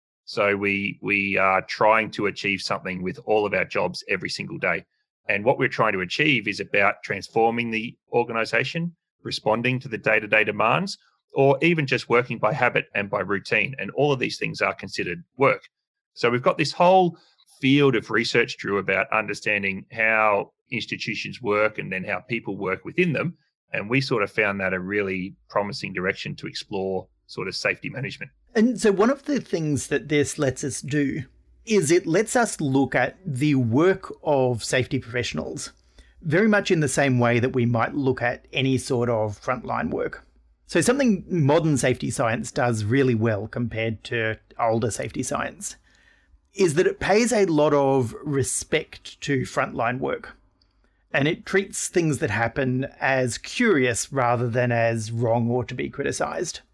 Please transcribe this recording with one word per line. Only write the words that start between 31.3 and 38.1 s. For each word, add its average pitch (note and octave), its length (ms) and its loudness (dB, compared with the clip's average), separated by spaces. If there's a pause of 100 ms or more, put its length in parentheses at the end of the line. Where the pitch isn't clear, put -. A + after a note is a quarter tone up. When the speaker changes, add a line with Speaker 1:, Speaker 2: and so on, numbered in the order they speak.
Speaker 2:
is F#3 260 2
it F3 160 4
lets G3+ 300 2
us A#3 240 0
look C3+ 340 2
at B2+ 300 0
the D3+ 300 0
work C3+ 540 2 (140)
of B2+ 400 2
safety C3 340 -2
professionals - 760 -6 (480)
very F3 260 2
much G3+ 240 2
in E3+ 80 4
the D3+ 80 2
same C3 320 2
way A#2+ 200 4
that A#2+ 140 0
we B2 120 2
might A#2+ 280 0
look C3+ 280 0